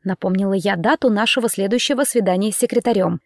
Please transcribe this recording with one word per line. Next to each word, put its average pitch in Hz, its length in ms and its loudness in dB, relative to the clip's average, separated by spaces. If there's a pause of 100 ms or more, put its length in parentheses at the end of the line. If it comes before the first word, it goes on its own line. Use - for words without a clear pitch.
напомнила 190 520 -2
я 196 220 0
дату 254 320 2
нашего 226 400 0
следующего 233 560 0
свидания 196 480 0
с - 40 -4
секретарем. 208 680 0